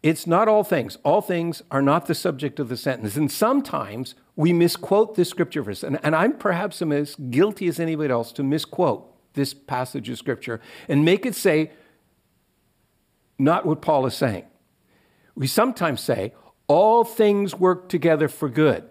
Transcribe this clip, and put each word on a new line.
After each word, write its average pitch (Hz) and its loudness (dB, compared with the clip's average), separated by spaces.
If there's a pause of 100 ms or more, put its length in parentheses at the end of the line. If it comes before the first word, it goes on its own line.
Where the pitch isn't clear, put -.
It's 156 0
not 180 4
all 214 4
things. 123 -2
All 170 2
things 170 -4
are 139 0
not 151 2
the 160 0
subject 143 -4
of 127 -4
the 123 -6
sentence. 113 -4
And 147 0
sometimes 139 -2 (220)
we 165 4
misquote 196 2
this 175 2
scripture 165 -4
verse. 101 -8
And, - -4
and 151 2
I'm 202 2
perhaps 185 -4
am 160 -2
as 147 -4
guilty 160 0
as 170 -2
anybody 156 -2
else 117 -2
to 147 -6
misquote 139 -2 (220)
this 139 -2
passage 127 -8
of 123 -8
scripture 120 -8 (280)
and 143 2
make 190 2
it 226 -4
say 156 2 (1700)
not 151 2
what 156 -2
Paul 139 2
is 123 -2
saying. 110 -2 (880)
We 131 -4
sometimes 190 0
say, 107 -4 (340)
"All 220 4
things 208 0
work 180 0
together 156 2
for 147 -6
good." 131 2